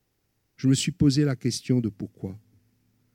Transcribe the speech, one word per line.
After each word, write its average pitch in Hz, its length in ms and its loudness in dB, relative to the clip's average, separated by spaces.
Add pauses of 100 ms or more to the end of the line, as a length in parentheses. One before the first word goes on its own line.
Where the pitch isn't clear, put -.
(560)
Je 131 100 -4
me 135 80 6
suis - 180 -2
posé 147 340 2
la 131 100 -2
question 123 460 -2
de 107 80 -2
pourquoi. 98 480 -12 (760)